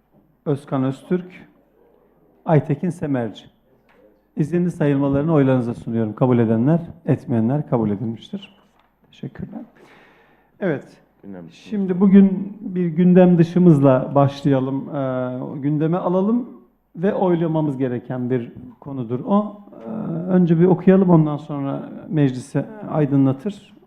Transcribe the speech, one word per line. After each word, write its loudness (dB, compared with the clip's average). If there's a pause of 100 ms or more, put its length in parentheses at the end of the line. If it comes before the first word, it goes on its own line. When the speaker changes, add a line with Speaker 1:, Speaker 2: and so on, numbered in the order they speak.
(460)
Speaker 1:
Özkan -4
Öztürk, -6 (960)
Aytekin 0
Semerci. -6 (920)
İzinli -2
sayılmalarını 0
oylarınıza 2
sunuyorum. -4
Kabul 2
edenler, 2 (260)
etmeyenler -2
kabul 0
edilmiştir. -10 (560)
Teşekkürler. -14 (1000)
Evet. -4 (380)
Speaker 2:
Gündem -18
dışı. -20
Speaker 1:
Şimdi -4
bugün 6
bir -4
gündem 6
dışımızla 4
başlayalım. 0
Ee, -6
gündeme -2
alalım -2 (460)
ve -2
oylamamız 0
gereken -6
bir -4 (280)
konudur -8
o. -4 (240)
Ee, -14 (400)
önce 2
bir 4
okuyalım, 4
ondan 4
sonra -10 (180)
meclise -2 (260)
aydınlatır, -2 (140)